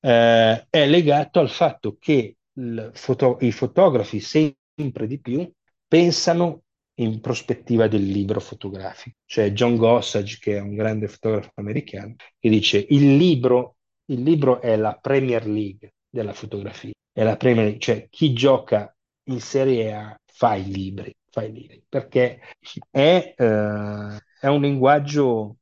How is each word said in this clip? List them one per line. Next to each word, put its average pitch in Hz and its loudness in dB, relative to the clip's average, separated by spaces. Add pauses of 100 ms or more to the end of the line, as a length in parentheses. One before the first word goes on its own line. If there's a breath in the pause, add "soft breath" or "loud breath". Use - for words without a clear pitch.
eh, 117 4
è 151 2
legato 147 2
al 139 2
fatto - -4
che 120 0 (200)
il 113 -10
foto-, 127 -2
i 120 0
fotografi 127 0
sempre 139 -4
di 139 -10
più 147 -6 (380)
pensano 170 2 (320)
in 110 -4
prospettiva 117 -2
del 104 0
libro 98 -2
fotografico. 95 -14 (100)
C'è 104 0
John 120 2
Gossage, 113 0
che 104 -4
è - -6
un 101 -10
grande 107 -4
fotografo 107 -6
americano, 104 -10 (220 loud breath)
che 117 0
dice: 104 2
"Il 139 4
libro, 131 2 (340)
il 123 -6
libro 143 2
è 113 0
la 107 -2
Premier 127 -2
League 104 -8 (160)
della 107 -8
fotografia." - -14 (220)
È 110 0
la 107 2
Premier 117 4
League, 104 -2
cioè 110 -4
chi 151 0
gioca 117 0 (360)
in 123 -6
Serie 123 -2
A 107 -16
fa 110 -2
i 95 -8
libri, 98 -10 (140)
fa 113 -8
i 110 -10
libri, - -20
perché 123 -2 (500 loud breath)
è, 165 2
eh, 104 -2 (220)
è 139 -2
un 143 2
linguaggio 139 0